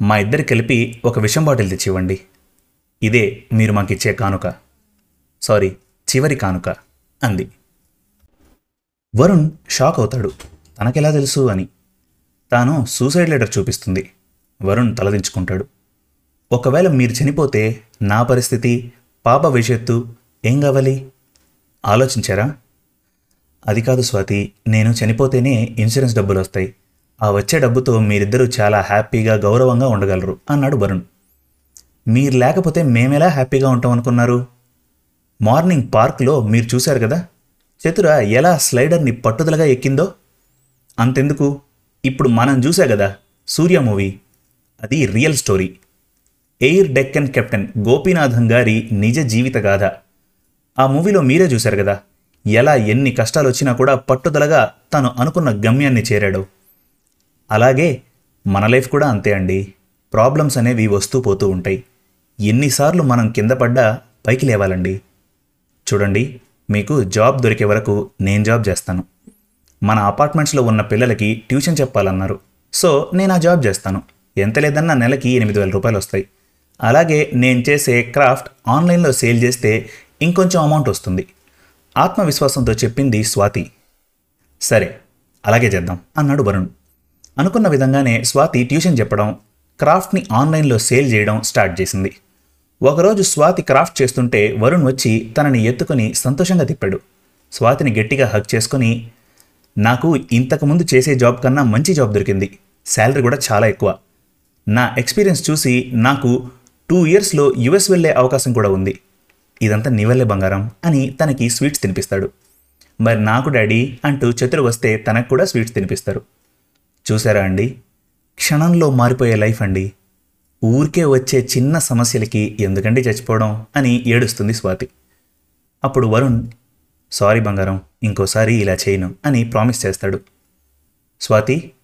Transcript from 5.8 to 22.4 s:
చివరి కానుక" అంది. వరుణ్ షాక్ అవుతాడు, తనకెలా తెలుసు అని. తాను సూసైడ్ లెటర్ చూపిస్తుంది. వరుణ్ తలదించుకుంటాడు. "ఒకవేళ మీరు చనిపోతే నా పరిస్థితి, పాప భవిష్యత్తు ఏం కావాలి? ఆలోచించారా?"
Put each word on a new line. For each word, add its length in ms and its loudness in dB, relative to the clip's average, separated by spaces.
చివరి 200 0
కానుక" 340 -4
అంది. 260 -4
వరుణ్ 340 4
షాక్ 300 0
అవుతాడు, 320 -4
తనకెలా 300 0
తెలుసు 360 0
అని. 200 -2
తాను 380 0
సూసైడ్ 400 0
లెటర్ 280 0
చూపిస్తుంది. 540 -6
వరుణ్ 360 0
తలదించుకుంటాడు. 720 -4
"ఒకవేళ 360 0
మీరు 240 2
చనిపోతే 720 -2
నా 220 0
పరిస్థితి, 680 -2
పాప 220 2
భవిష్యత్తు 600 -2
ఏం 160 2
కావాలి? 460 0
ఆలోచించారా?" 720 0